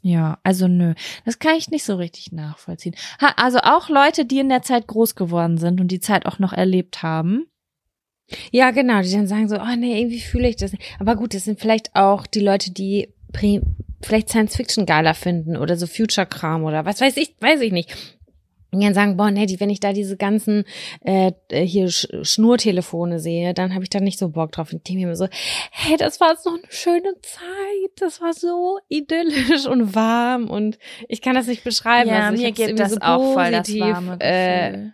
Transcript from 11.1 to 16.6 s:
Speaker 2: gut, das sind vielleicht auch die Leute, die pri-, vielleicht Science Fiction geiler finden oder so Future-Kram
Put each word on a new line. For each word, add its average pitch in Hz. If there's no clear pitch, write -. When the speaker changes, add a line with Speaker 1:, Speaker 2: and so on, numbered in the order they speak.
Speaker 2:
gut, 220
das 190
sind 208
vielleicht 220
auch 196
die 214
Leute, 196
die 196
pri-, 202
vielleicht 214
Science 220
Fiction 214
geiler 160
finden 165
oder 165
so 170
Future-Kram 170